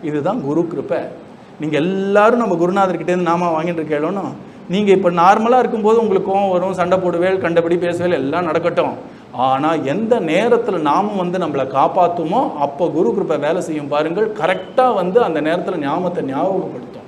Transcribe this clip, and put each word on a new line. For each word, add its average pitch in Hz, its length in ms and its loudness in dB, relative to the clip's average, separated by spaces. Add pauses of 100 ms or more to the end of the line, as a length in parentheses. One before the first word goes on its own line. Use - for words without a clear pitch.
இதுதான் 147 360 -2
குரு 151 240 -2
கிருபை. 151 320 -4 (640)
நீங்க 151 160 -2
எல்லாரும் 196 640 2
நம்ம 214 160 0
குருநாதர்கிட்டேருந்து 180 680 0
நாம 170 400 0
வாங்கிட்டு 175 140 -4
இருக்கேளோன்னு, 156 440 -4 (480)
நீங்க 196 220 2
இப்ப 185 200 4
நார்மலா 214 480 4
இருக்கும்போது 220 420 2
உங்களுக்கு 196 320 0
கோவம் 196 180 0
வரும், 185 240 0
சண்டை 180 240 0
போடுவேல், 180 420 0
கண்டபடி 170 360 2
பேசுவேல், 175 360 0
எல்லாம் 151 320 -2
நடக்கட்டும். 165 480 0 (400)
ஆனா 135 420 2
எந்த 196 460 0
நேரத்துல 196 580 2
நாமம் 175 380 0
வந்து 180 220 -2
நம்மளை 143 280 -2
காப்பாத்துமோ, 170 920 2
அப்போ 147 300 -2
குரு 180 240 0
கிருபை 165 260 -2
வேலை 160 220 0
செய்யும் 151 280 -6
பாருங்கள். 165 520 0
கரெக்டா 190 540 0
வந்து 185 280 2
அந்த 165 180 0
நேரத்துல 180 380 -2
ஞாபகத்தை 151 560 -4
ஞாபகப்படுத்தும். 165 560 -4 (180)